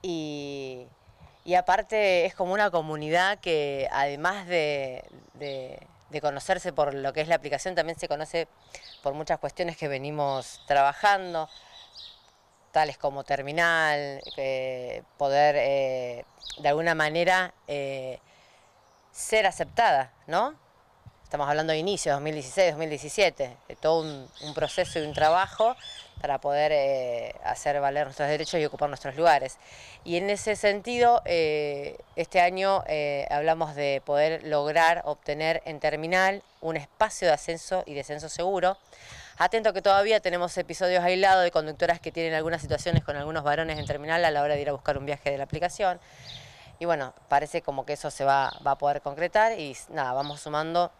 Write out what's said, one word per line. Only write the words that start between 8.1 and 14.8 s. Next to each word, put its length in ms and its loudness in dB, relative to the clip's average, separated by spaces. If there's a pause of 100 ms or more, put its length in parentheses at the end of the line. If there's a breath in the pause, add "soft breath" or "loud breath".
por 140 -4
muchas 240 -4
cuestiones 380 -6
que 100 -6
venimos 800 -4
trabajando, 840 2 (1200 loud breath)
tales 280 0
como 240 -4
terminal, 1000 0 (160)
eh, 640 -4 (160)